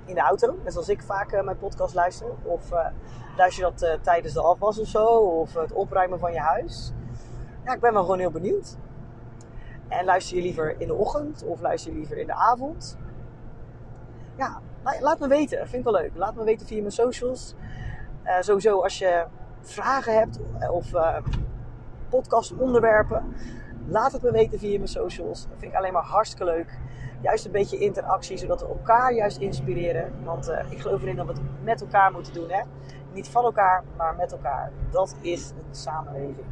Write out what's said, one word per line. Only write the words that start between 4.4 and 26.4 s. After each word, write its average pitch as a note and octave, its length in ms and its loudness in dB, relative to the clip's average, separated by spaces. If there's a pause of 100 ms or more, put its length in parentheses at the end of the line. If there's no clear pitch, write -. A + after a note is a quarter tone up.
afwas F#3+ 400 4
of G#3+ 60 -2
zo? G#3+ 200 4 (120)
Of E3 360 4
het D#3+ 180 -2
opruimen F#3 460 0
van F3 140 0
je E3 60 -4
huis? E3 540 0 (720)
Ja, B3+ 100 -2
ik A3 60 -6
ben A#3 120 6
wel G3+ 100 4
gewoon F#3 160 2
heel F3+ 120 2
benieuwd. G3 460 -2 (1120)
En F3 160 0
luister F#3 320 2
je F3+ 60 2
liever D#3+ 380 -2
in E3+ 60 -2
de D#3+ 80 0
ochtend D4 500 -2
of E3+ 160 -6
luister D#3+ 320 -2
je D#3 60 -6
liever D3+ 200 -8
in D3+ 80 -4
de D3 80 -4
avond? B3 640 -2 (1400)
Ja, A#3+ 240 -4 (220)
la-, - 180 -2
laat D4 180 4
me C#4 100 -2
weten. C#4+ 300 4
Dat - 100 -4
vind B3 180 -4
ik A3+ 60 4
wel F3+ 100 6
leuk. - 120 -4
Laat G3 200 -2
me A3+ 100 -6
weten A3 220 2
via G#3+ 120 -6
mijn G3+ 140 -4
socials. B3 640 0 (680)
Eh, F3+ 180 2
sowieso G3+ 400 6
als F#3+ 180 4
je F3 280 4 (340)
vragen A#3 580 0
hebt, A3+ 220 2 (180)
eh, B2 140 -2
of, E3+ 220 -2
eh, D#3+ 220 2 (920)
podcastonderwerpen, A3+ 1300 4 (520)
laat A3 260 2
het B3+ 100 -4
me B3 80 6
weten A3 280 4
via G3+ 180 0
mijn G3 120 -2
socials. F3 600 -4
Dat - 100 -12
vind - 140 -10
ik - 60 2
alleen F#3 140 0
maar E3+ 100 2
hartstikke G3 420 0